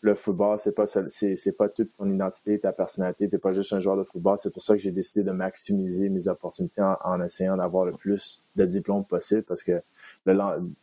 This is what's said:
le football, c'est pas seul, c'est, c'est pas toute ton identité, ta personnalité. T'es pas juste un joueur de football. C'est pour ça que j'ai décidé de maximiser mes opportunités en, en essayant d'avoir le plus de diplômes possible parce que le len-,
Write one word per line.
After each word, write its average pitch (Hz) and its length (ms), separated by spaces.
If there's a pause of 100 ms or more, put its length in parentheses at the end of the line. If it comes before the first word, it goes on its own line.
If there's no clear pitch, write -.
le 107 140
football, 101 460
c'est 104 140
pas 107 120
seul, 98 240
c'est, 101 240
c'est 95 180
pas 104 180
toute - 260
ton 98 160
identité, 95 460
ta 98 140
personnalité. 92 540
T'es 95 120
pas 95 160
juste 98 180
un 98 80
joueur 95 160
de 95 80
football. 95 340
C'est - 140
pour - 100
ça 107 120
que 101 60
j'ai 95 100
décidé 95 340
de 95 60
maximiser 92 800
mes 92 180
opportunités 87 540
en, 95 220
en 90 180
essayant 95 340
d'avoir 90 300
le 87 60
plus - 520 (100)
de 98 120
diplômes 95 400
possible 104 380
parce 87 180
que 87 180 (460)
le 95 80
len-, 90 480